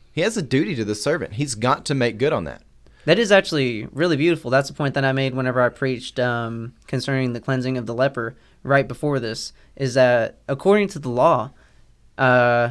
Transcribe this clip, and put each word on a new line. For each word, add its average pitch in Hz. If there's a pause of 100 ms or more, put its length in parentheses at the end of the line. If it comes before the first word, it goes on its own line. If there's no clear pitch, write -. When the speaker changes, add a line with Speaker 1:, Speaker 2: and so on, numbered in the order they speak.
(120)
Speaker 1:
He 156
has 220
a 180
duty 151
to 110
the 104
servant. 143
He's 127
got 123
to 147
make 120
good 139
on 104
that. 67 (420)
Speaker 2:
That 170
is 220
actually 143
really 160
beautiful. 147
That's 139
a -
point 139
that 139
I 131
made 135
whenever 127
I 123
preached, 131
um, 117 (140)
concerning 131
the 117
cleansing 131
of 123
the 117
leper 123 (280)
right 139
before 139
this, 117 (240)
is 131
that 123 (100)
according 190
to 165
the 139
law, 123 (640)
uh, 120